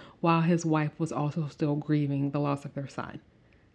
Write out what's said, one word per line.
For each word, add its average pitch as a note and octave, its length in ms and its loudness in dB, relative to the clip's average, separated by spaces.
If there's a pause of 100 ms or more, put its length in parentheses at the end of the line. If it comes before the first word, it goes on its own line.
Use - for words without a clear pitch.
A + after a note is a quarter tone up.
(200)
while E3 200 4
his E3+ 260 4
wife D3+ 320 0
was D#3+ 140 -4
also D3 340 -2
still D3 300 -2
grieving C#3+ 560 0
the D3 80 0
loss C#3+ 240 -2
of C#3+ 100 -12
their C#3 140 -8
son. - 320 -10 (540)